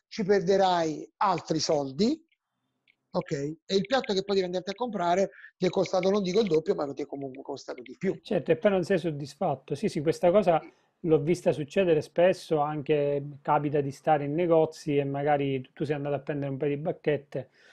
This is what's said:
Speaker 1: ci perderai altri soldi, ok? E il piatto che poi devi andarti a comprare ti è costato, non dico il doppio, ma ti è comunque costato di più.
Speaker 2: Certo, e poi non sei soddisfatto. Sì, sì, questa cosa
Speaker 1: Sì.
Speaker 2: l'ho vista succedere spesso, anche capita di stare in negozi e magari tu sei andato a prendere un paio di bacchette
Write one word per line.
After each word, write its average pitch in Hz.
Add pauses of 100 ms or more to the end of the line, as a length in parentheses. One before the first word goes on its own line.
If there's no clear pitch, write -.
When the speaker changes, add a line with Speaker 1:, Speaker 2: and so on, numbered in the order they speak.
Speaker 1:
ci -
perderai 180
altri 175
soldi, 156 (880)
ok? 175 (340)
E 190
il 196
piatto 254
che 190
poi 202
devi 190
andarti 180
a 196
comprare 190 (260)
ti -
è 180
costato, 185
non 202
dico 180
il 226
doppio, 160
ma 151
ti 135
è 143
comunque 139
costato 135
di 120
più. 180
Speaker 2:
Certo, -
e 156
poi 208
non 190
sei 190
soddisfatto. 151
Sì, 196
sì, 160
questa 160
cosa 175
Speaker 1:
Sì. - (280)
Speaker 2:
l'ho 156
vista 160
succedere 151
spesso, 170
anche 143 (200)
capita 147
di 139
stare 147
in 143
negozi 160
e 143
magari 139 (120)
tu -
sei 143
andato 143
a 139
prendere 143
un 135
paio 143
di 143
bacchette 147 (240)